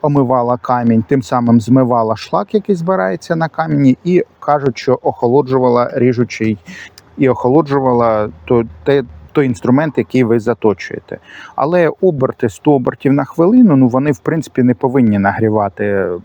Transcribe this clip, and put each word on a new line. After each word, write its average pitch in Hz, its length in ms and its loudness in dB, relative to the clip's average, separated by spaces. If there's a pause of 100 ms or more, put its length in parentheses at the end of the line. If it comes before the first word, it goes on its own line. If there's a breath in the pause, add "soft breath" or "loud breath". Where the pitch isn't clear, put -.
омивала 127 560 0
камінь, 117 500 0
тим 143 160 0
самим 120 380 2
змивала 117 540 0
шлак, - 380 -6
який 208 220 -2
збирається 185 600 -4
на 160 140 -2
камені, 143 540 0
і, 180 200 2 (160)
кажуть, 139 380 -2
що 127 260 -2
охолоджувала 127 920 0
ріжучий, 113 640 -2 (600 loud breath)
і 135 120 2
охолоджувала 123 1000 0 (160)
то-, 117 180 2 (200)
те-, 139 200 2 (280)
той 147 140 0
інструмент, 131 520 0
який 123 260 0
ви 117 160 2
заточуєте. - 800 -4 (360 loud breath)
Але 165 360 0 (100)
оберти, 135 480 -2
сто - 220 -2
обертів 135 420 0
на 143 120 0
хвилину, 196 500 4
ну, 131 120 4
вони, 131 240 0
в - 80 -4
принципі, 147 440 -2
не 123 100 2
повинні 120 460 0
нагрівати 101 920 -2 (160)